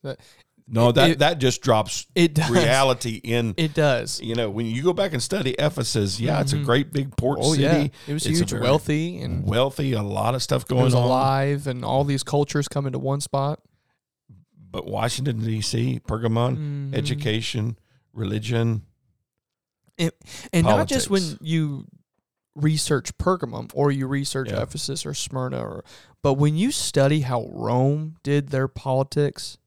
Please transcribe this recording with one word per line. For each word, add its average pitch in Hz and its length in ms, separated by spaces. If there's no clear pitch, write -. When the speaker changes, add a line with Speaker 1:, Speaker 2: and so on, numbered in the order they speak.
Speaker 1:
That, - 180
Speaker 2:
No, 117 220
Speaker 1:
it, - 40
Speaker 2:
that, 139 160
Speaker 1:
it, 151 100
Speaker 2:
that 156 180
just 131 240
drops - 520
Speaker 1:
it 170 200
does. 156 160
Speaker 2:
reality 131 720
in. 117 340
Speaker 1:
It 156 180
does. 135 460
Speaker 2:
You 117 160
know, 117 140
when 113 160
you 120 160
go 180 100
back 180 200
and 123 100
study - 360
Ephesus, 113 600
yeah, - 200
it's 135 120
a 101 40
Speaker 1:
Mm-hmm. 101 80
Speaker 2:
great 139 280
big 139 240
port 131 260
Speaker 1:
Oh, 147 120
Speaker 2:
city. 139 80
Speaker 1:
yeah. 147 260
It 143 60
was 160 140
Speaker 2:
It's 160 100
a 170 60
Speaker 1:
huge, 156 80
Speaker 2:
very 117 120
Speaker 1:
wealthy, 156 580
and 90 240
Speaker 2:
wealthy, 131 480
a 104 100
lot 101 320
of 123 80
stuff 131 200
Speaker 1:
it - 60
Speaker 2:
going 127 160
Speaker 1:
was 123 100
Speaker 2:
on. 123 80
Speaker 1:
alive, 135 640
and 123 180
all 131 200
these 139 180
cultures 147 460
come 139 180
into 127 120
one 135 220
spot. 139 400
Speaker 2:
But - 160
Washington, 113 580
D 110 160
C, 117 460
Pergamon, 113 500
Speaker 1:
Mm-hmm. 143 380
Speaker 2:
education, 113 840
religion, 107 720
Speaker 1:
It, 165 160
and 165 140
not 208 220
just 262 220
when 196 120
Speaker 2:
politics. 156 200
Speaker 1:
you 156 440
research 151 640
Pergamum 165 560
or 143 160
you 135 160
research 135 440
Speaker 2:
Yeah. 110 120
Speaker 1:
Ephesus 139 440
or 147 80
Smyrna, 127 460
or, - 240
but 139 120
when 147 220
you 220 140
study 147 520
how 123 280
Rome 135 720
did 143 280
their 135 180
politics 135 880